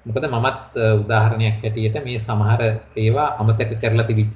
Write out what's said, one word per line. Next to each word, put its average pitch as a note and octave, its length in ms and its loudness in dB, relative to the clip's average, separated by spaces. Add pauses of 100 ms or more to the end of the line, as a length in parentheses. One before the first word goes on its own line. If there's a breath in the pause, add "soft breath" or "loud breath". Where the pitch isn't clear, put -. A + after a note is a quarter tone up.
මොකද A#2 240 -6
මමත්, B2+ 320 -2 (160)
අ, A2 220 2
උදාහරණයක් A2 600 2
හැටියට A2 420 -2
මේ B2 200 -6
සමහර G#2+ 420 0 (320)
ඒවා A#2+ 420 0
අමතක A2+ 440 0
කරලා A2+ 240 2
තිබිච්ච G#2+ 320 0